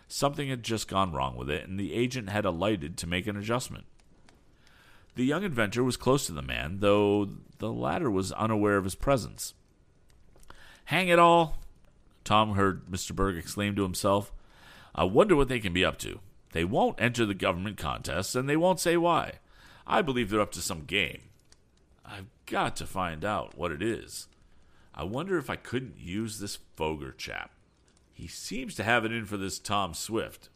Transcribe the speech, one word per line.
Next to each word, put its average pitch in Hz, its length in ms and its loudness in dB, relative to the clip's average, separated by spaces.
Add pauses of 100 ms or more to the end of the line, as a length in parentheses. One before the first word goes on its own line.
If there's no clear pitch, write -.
Something 143 400 -2
had 127 140 -4
just 110 240 -2
gone 95 260 0
wrong 67 240 -2
with 65 140 -6
it, 76 160 -2
and 95 140 -6
the 85 120 -4
agent 123 360 -2
had 104 160 0
alighted 90 520 0
to - 120 -8
make 90 180 0
an 104 100 -4
adjustment. 113 500 -4 (1300)
The 123 80 0
young 151 180 2
inventor 117 400 0
was 123 140 0
close 135 300 2
to 87 60 -8
the 71 100 -8
man, 67 360 -4
though 101 520 4 (280)
the 110 140 -6
latter 135 380 -2
was 95 220 0
unaware 104 440 2
of 95 80 2
his 95 100 -4
presence. 95 600 -2 (1300)
"Hang 180 240 0
it 170 100 8
all," 170 400 8 (640)
Tom 107 320 4
heard 98 340 2
Mister 87 240 -6
Berg 95 240 0
exclaim 101 400 -4
to 101 60 2
himself. 98 500 0 (600)
"I 87 100 2
wonder 156 300 6
what 143 140 4
they 123 120 -2
can 98 120 -2
be 90 120 4
up 78 160 0
to. 50 200 -10 (320)
They 82 120 0
won't 165 360 2
enter 117 260 2
the 101 80 0
government 92 420 -4
contests, 76 600 -4
and 131 120 -2
they 147 80 2
won't 175 240 2
say 170 160 2
why. 170 440 0 (460)
I - 160 2
believe 123 280 0
they're 107 100 2
up 101 120 0
to 87 100 -8
some 80 220 -6
game. 92 380 -2 (840)
I've 98 240 -14 (180)
got - 300 -2
to 82 100 -8
find 85 380 -4
out 95 340 -4
what 82 140 -2
it 78 100 -6
is. - 460 -6 (640)
I - 80 -8
wonder 180 340 -2
if 143 140 -2
I 90 60 -6
couldn't - 420 -8
use 107 400 -6
this 101 220 -10 (160)
Foger 78 360 -4
chap. 50 380 -12 (640)
He - 120 -14
seems 226 500 -10
to 101 80 -4
have 117 200 4
it 113 80 -2
in 113 140 -6
for 104 100 -6
this 95 220 -4
Tom 98 340 -2
Swift," - 640 -6